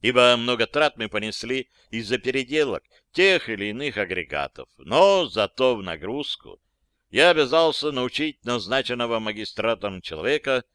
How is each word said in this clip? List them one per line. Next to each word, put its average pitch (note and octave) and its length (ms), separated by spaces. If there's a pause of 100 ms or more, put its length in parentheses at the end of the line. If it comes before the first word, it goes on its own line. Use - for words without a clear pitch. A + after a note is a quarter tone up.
Ибо B2 360
много A#2 300
трат D3 300
мы A2 120
понесли A2+ 640 (200)
из-за A2+ 280
переделок C3 640 (300)
тех F#3 360
или G#2 180
иных A#2+ 320
агрегатов, E2 720 (100)
но F3+ 480
зато A#2 500
в G2+ 60
нагрузку F#2 800 (500)
я D3+ 200
обязался D3+ 640
научить C#3 520
назначенного A#2+ 760
магистратом G#2+ 800
человека B2 640 (100)